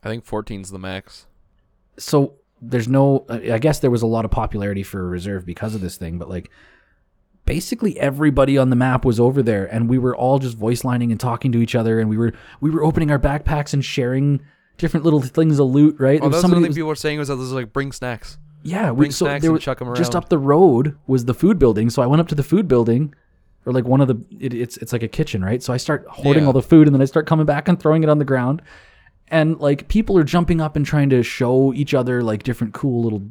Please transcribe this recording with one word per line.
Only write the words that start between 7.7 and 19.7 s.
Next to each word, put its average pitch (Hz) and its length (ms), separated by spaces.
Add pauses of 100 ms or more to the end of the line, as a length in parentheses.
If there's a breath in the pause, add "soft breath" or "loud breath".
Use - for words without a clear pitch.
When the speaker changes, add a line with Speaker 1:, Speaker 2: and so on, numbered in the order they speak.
Speaker 2:
everybody 139 560
on 131 140
the 127 60
map 127 280
was 120 160
over 131 220
there, 104 240
and 113 220
we 127 100
were 123 180
all 131 220
just 127 180
voice 113 280
lining 120 260
and 110 100
talking 123 320
to 117 80
each 117 140
other, 113 260
and 110 80
we 107 80
were, 113 160 (280 loud breath)
we 147 100
were 156 120
opening 156 280
our 143 80
backpacks 147 560
and 139 100
sharing 135 560 (380 soft breath)
different 160 260
little 151 160
things 151 380
of 139 100
loot, 147 320
right? 139 200
Speaker 1:
Oh, - 0
Speaker 2:
There 143 80
was 139 80
Speaker 1:
that's 170 60
Speaker 2:
somebody 180 180
Speaker 1:
what - 40
Speaker 2:
that 170 60
was 143 60
Speaker 1:
people 160 120
were 156 80
saying 151 220
was 147 100
that 139 80
this 127 100
is 127 60
like, 123 200
"Bring 139 200
snacks. - 460 (240)
Speaker 2:
Yeah, 180 280
we, 117 60
Speaker 1:
Bring 143 160
Speaker 2:
so 180 140
Speaker 1:
snacks 143 160
Speaker 2:
there 165 80
Speaker 1:
and 160 40
Speaker 2:
was, 156 80
Speaker 1:
chuck 135 200